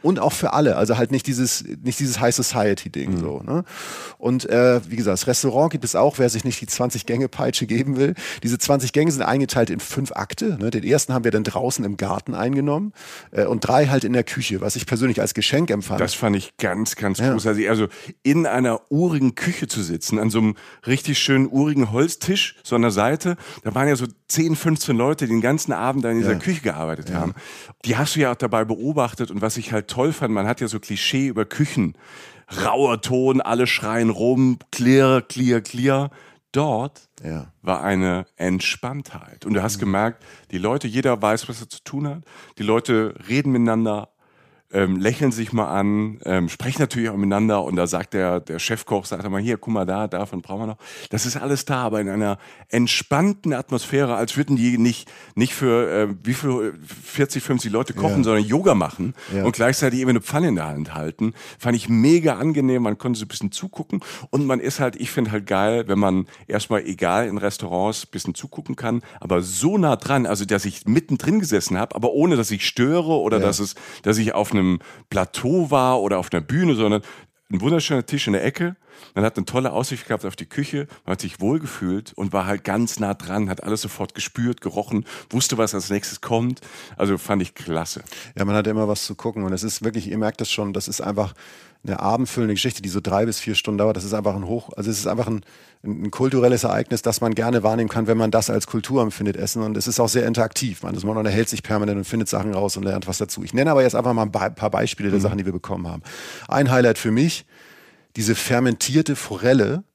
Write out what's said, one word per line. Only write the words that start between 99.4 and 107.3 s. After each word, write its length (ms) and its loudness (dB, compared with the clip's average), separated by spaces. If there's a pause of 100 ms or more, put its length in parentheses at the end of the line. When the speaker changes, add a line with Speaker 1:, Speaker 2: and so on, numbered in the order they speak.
Speaker 1:
Und 140 -2
es 100 -2
ist 140 -2
auch 80 4
sehr 180 2
interaktiv. 560 -2
Man, 220 -6
man 140 -2
unterhält 300 2
sich 140 -6
permanent 360 0
und 60 -4
findet 240 -2
Sachen 260 -2
raus 220 0
und 60 -6
lernt 240 -2
was 120 -4
dazu. 260 -6
Ich 100 -8
nenne 160 4
aber 120 6
jetzt 120 4
einfach 200 2
mal 80 2
ein 100 -2
Be-, 180 0
paar 200 -2
Beispiele 400 -2
der 80 2
Speaker 2:
Mhm. 40 2
Speaker 1:
Sachen, 160 0
die 60 -4
wir 80 -2
bekommen 340 -8
haben. 160 -8 (460)
Ein 240 2
Highlight 260 6
für 140 0
mich, 320 2 (720)